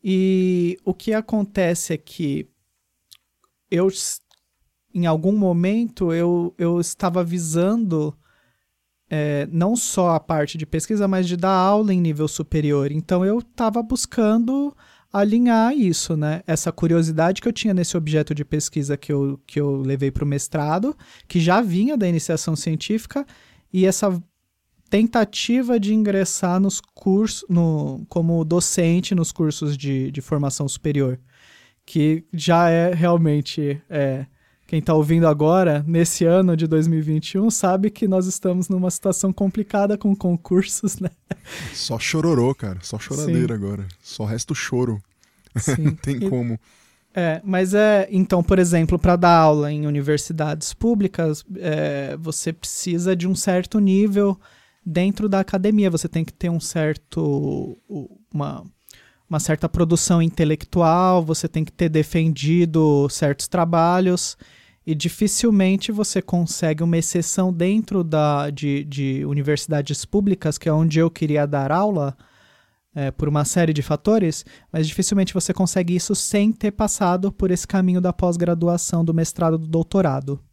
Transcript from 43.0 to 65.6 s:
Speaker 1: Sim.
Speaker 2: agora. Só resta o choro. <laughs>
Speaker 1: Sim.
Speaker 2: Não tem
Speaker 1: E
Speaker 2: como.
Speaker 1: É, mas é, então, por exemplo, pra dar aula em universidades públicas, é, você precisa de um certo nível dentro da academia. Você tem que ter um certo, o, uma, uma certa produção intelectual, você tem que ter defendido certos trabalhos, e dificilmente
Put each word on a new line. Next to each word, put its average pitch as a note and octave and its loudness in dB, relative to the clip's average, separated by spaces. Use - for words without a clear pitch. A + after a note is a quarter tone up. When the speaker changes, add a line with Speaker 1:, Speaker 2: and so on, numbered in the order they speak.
Speaker 1:
Sim. G2 -4
Speaker 2:
agora. G2 -6
Só - -10
resta A2+ -6
o B2+ -2
choro. B2 -2
<laughs> - -12
Speaker 1:
Sim. C3+ -2
Speaker 2:
Não D3+ 2
tem C#3+ -4
Speaker 1:
E G3 -2
Speaker 2:
como. A#2+ -2
Speaker 1:
É, E3 -2
mas F#3 0
é, G#3 4
então, F#3 2
por F#3 4
exemplo, F3 2
pra F3 4
dar F3 6
aula D3+ 4
em D3+ -4
universidades D3+ -2
públicas, F#3+ 0
é, D3+ -4
você D#3+ -6
precisa F3 -2
de F3 -2
um F#3+ 0
certo F#3 0
nível G3 4
dentro F#3+ 0
da G3 2
academia. G3 2
Você E3 -2
tem D#3+ -4
que - -10
ter F3 -4
um E3 -2
certo, D3 -4
o, E3+ -14
uma, C#3+ -6
uma D#3 -2
certa D#3 -2
produção E3+ 2
intelectual, E3+ 2
você D#3+ -2
tem D#3 -2
que - -10
ter E3+ 0
defendido D#3 2
certos C#3+ -2
trabalhos, F3 2
e D#3+ -2
dificilmente G3 0